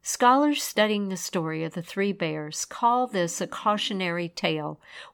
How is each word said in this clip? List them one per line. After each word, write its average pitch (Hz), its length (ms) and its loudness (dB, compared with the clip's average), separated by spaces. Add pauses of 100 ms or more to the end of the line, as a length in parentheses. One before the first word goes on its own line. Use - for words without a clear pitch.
Scholars 277 600 4
studying 214 480 0
the 185 80 -4
story 160 460 -4
of 160 100 -8
the 175 80 -6
three 196 300 -2
bears 156 520 -4
call 247 420 2
this 180 360 -2
a 170 40 -4
cautionary 185 840 -2
tale, 156 500 -2 (340)